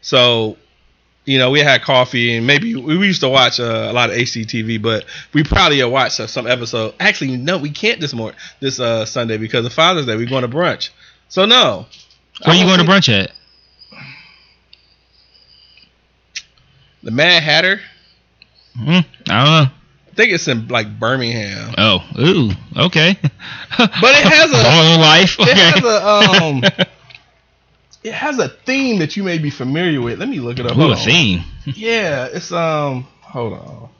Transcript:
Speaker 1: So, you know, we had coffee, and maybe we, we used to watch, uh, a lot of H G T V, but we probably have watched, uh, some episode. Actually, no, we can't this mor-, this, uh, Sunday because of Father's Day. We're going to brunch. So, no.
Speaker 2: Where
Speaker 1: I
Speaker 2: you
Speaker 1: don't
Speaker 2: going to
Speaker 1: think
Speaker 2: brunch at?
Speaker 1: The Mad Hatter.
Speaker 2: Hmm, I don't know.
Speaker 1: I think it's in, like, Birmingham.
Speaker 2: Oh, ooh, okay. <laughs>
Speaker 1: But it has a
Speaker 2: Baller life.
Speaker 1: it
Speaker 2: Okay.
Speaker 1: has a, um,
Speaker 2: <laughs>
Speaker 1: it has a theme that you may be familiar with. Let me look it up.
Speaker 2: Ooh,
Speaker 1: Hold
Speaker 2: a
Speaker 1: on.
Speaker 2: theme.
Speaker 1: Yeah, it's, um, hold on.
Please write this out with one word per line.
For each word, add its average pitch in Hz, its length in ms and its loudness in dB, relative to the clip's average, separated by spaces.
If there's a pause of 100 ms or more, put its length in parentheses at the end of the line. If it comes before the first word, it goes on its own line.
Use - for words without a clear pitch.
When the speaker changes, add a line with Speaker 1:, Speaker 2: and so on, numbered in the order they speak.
Speaker 1:
So, 120 560 0 (640)
you 135 160 0
know, 127 100 2
we 143 120 2
had 135 200 2
coffee, 123 540 0
and 113 100 -2
maybe 196 300 0
we, 151 220 -2
we 202 100 2
used 180 140 0
to 135 80 2
watch, 123 320 2
uh, 113 280 -4
a 107 40 -6
lot 120 160 0
of 95 80 -4
H 120 160 -2
G 113 100 -6
T 113 200 -6
V, 113 160 -4
but 110 260 -2 (260)
we 147 140 2
probably 160 340 2
have 123 100 2
watched, 127 300 -2
uh, 110 80 -8
some 120 180 -8
episode. 117 540 -4
Actually, 165 380 -2
no, 160 200 -4
we 147 120 -6
can't 214 320 -4
this 143 120 -6
mor-, 113 200 -8 (260)
this, 131 220 -4
uh, 117 240 -2
Sunday 113 320 -6
because 113 280 -4
of 117 60 -8
Father's 160 360 0
Day. 110 100 -2
We're 117 100 -4
going 131 140 -4
to 123 80 -4
brunch. 151 400 -4 (400)
So, 190 160 0
no. 185 400 0 (580)
Speaker 2:
Where 160 100 4
Speaker 1:
I 175 60 6
Speaker 2:
you 185 60 4
Speaker 1:
don't 185 100 4
Speaker 2:
going 175 100 4
to 170 60 4 (100)
Speaker 1:
think - 40 0
Speaker 2:
brunch 101 180 2
at? - 80 -8 (3750)
Speaker 1:
The 110 80 -10
Mad 160 320 2
Hatter. 175 380 0 (920)
Speaker 2:
Hmm, 120 140 -6
I 180 100 4
don't - 300 -6
know. 139 420 2 (400)
Speaker 1:
I - 40 -16
think 226 160 2
it's 165 160 -4
in, 117 200 -4
like, 107 320 -6
Birmingham. 113 760 -4
Speaker 2:
Oh, 98 260 2 (160)
ooh, 143 320 2 (340)
okay. 170 340 2
<laughs> 143 100 0 (480)
Speaker 1:
But 233 120 4 (260)
it 285 120 4
has 311 240 4
a 226 120 4
Speaker 2:
Baller 160 360 6
life. 160 400 6
Speaker 1:
it 220 100 4
Speaker 2:
Okay. 196 100 4
Speaker 1:
has 190 240 4
a, 208 600 2
um, 139 200 -2
Speaker 2:
<laughs> - 1400 -8
Speaker 1:
it 226 100 -10
has 285 260 -6
a 143 100 -2
theme 254 500 -2
that 156 180 -4
you 202 60 -4
may 175 160 -2
be 147 100 -2
familiar 143 520 -2
with. 120 180 -6
Let 233 100 -6
me 220 100 -6
look 120 200 -8
it 123 80 -6
up. 120 60 -4
Speaker 2:
Ooh, 143 80 2
Speaker 1:
Hold 165 100 4
Speaker 2:
a 208 40 2
Speaker 1:
on. - 100 -4
Speaker 2:
theme. 117 380 2 (220)
Speaker 1:
Yeah, 170 640 -4
it's, 170 200 -10
um, 151 560 -4 (140)
hold 117 320 -8
on. - 360 -18 (100)